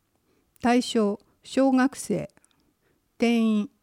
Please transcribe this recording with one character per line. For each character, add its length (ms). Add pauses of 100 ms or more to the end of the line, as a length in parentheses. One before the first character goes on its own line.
(640)
対 200
象、 380 (240)
小 280
学 260
生。 320 (880)
定 220
員 300 (120)